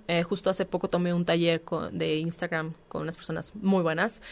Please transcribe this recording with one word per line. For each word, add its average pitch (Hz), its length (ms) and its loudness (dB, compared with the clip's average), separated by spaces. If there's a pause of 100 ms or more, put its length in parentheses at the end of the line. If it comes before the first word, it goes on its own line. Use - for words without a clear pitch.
eh, 170 160 2
justo 190 260 0
hace 185 160 0
poco 180 240 -2
tomé 175 240 2
un 175 120 2
taller 170 360 4
con, 160 360 -6
de 160 200 0
Instagram 165 560 -4 (160)
con 156 140 -4
unas 165 120 -6
personas - 400 -8
muy 190 280 4
buenas, 165 380 0 (100)